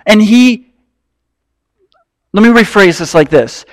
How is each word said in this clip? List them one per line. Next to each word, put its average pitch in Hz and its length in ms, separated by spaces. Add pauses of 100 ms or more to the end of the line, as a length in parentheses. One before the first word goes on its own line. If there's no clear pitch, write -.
and 214 160
he, 240 520 (1600)
let 202 100
me 233 60
rephrase 202 500
this 170 140
like 156 160
this. 123 440